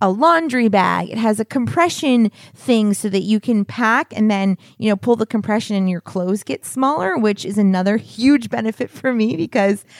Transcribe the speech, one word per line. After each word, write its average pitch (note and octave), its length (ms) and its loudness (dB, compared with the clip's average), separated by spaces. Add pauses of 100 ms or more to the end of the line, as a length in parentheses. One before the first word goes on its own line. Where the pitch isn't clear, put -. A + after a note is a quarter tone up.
a G3 100 2
laundry B3+ 580 2
bag. F3+ 420 2
It - 80 -6
has A3 220 0
a A3 40 -4
compression B3+ 880 0 (240)
thing G#3+ 400 0
so G#3+ 140 -4
that F#3+ 140 0
you G#3+ 180 0
can G#3+ 240 0
pack A#3+ 520 -2
and G#3+ 140 2
then, G3 280 0 (200)
you G#3+ 120 -2
know, G3+ 60 2
pull A#3 200 0
the A3 100 -2
compression G#3+ 500 -4
and F#3+ 120 0
your F3 120 -2
clothes F#3+ 420 -4
get - 220 -8
smaller, D#4+ 520 -2
which G#3+ 280 -2
is G3+ 140 -4
another F#3+ 380 2
huge A#3+ 540 0
benefit A3+ 400 -4
for - 220 -4
me A3+ 240 0
because G#3 480 0 (160)